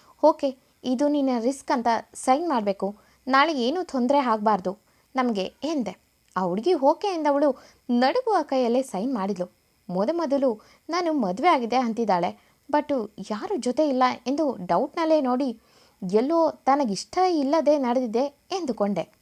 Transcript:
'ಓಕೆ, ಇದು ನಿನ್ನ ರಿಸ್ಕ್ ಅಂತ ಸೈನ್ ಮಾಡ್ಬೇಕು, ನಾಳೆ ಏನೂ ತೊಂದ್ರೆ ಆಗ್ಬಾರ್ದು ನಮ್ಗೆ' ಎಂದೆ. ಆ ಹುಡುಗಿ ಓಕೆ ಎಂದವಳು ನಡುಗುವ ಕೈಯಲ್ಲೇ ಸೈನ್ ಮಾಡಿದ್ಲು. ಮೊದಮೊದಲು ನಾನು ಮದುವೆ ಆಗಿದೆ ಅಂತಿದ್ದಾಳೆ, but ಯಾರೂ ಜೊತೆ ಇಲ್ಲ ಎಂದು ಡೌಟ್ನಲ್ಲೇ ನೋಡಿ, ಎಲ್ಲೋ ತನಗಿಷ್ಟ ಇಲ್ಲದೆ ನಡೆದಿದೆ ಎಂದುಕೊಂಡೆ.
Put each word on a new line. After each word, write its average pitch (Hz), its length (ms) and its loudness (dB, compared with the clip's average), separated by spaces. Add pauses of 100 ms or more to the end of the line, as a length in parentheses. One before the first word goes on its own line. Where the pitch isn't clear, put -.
(240)
'ಓಕೆ, 294 340 2 (260)
ಇದು 254 240 0
ನಿನ್ನ 285 220 0 (100)
ರಿಸ್ಕ್ 269 320 -4
ಅಂತ 240 160 0 (260)
ಸೈನ್ 302 360 0
ಮಾಡ್ಬೇಕು, 202 460 -2 (320)
ನಾಳೆ 277 260 4
ಏನೂ 277 300 -2
ತೊಂದ್ರೆ 269 360 0
ಆಗ್ಬಾರ್ದು 214 580 0 (380)
ನಮ್ಗೆ' 233 380 -2 (100)
ಎಂದೆ. 285 320 -4 (420)
ಆ 185 40 -2
ಹುಡುಗಿ 208 320 0
ಓಕೆ 302 340 0
ಎಂದವಳು 294 440 2 (380)
ನಡುಗುವ 294 520 2
ಕೈಯಲ್ಲೇ 262 400 0
ಸೈನ್ 254 320 -6
ಮಾಡಿದ್ಲು. 190 320 -4 (440)
ಮೊದಮೊದಲು 262 720 0 (280)
ನಾನು 330 240 -2
ಮದುವೆ 240 340 0
ಆಗಿದೆ 240 280 2
ಅಂತಿದ್ದಾಳೆ, 214 840 -2 (120)
but 285 380 -2 (220)
ಯಾರೂ 277 240 -6
ಜೊತೆ 254 320 0
ಇಲ್ಲ 254 160 2 (240)
ಎಂದು 277 320 -2
ಡೌಟ್ನಲ್ಲೇ 302 600 0
ನೋಡಿ, 254 380 -2 (540)
ಎಲ್ಲೋ 302 380 2
ತನಗಿಷ್ಟ 269 640 -2 (120)
ಇಲ್ಲದೆ 294 480 2
ನಡೆದಿದೆ 240 460 0 (280)
ಎಂದುಕೊಂಡೆ. 208 720 -4